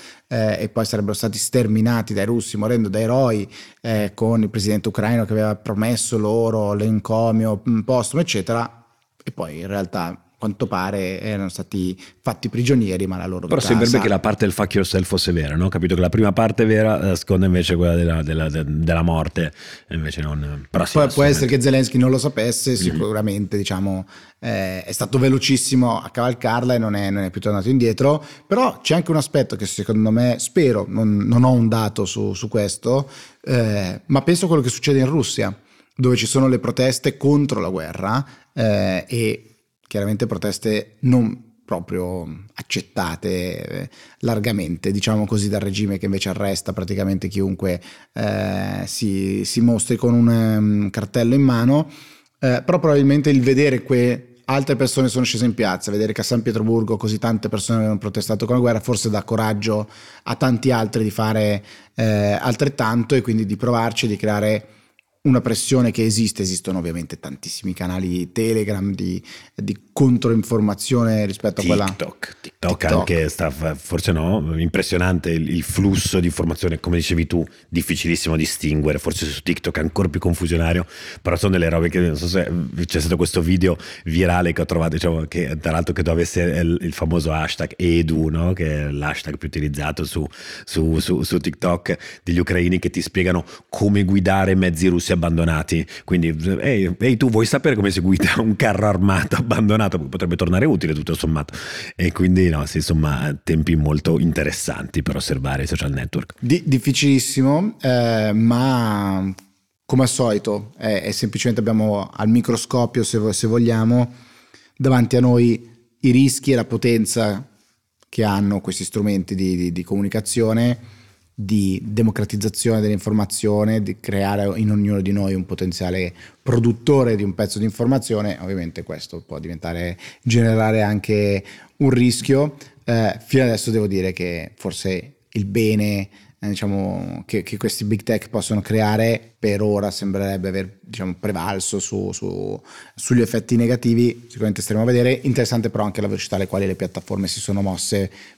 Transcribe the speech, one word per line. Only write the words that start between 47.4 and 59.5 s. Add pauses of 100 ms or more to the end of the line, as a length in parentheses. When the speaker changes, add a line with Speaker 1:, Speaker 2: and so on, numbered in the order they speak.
Speaker 1:
eh,
si,
si
mostri
con
un,
ehm,
cartello
in
mano. (500)
Eh,
però
probabilmente
il
vedere
que-,
altre
persone
sono
scese
in
piazza,
vedere
che
a
San
Pietroburgo
così
tante
persone
avevano
protestato
con
la
guerra,
forse
dà
coraggio (340)